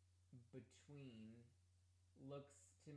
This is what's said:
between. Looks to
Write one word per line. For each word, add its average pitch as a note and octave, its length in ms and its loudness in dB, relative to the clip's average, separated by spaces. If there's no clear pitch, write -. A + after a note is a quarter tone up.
between. C3+ 600 0
Looks C#3 240 6
to D3+ 120 2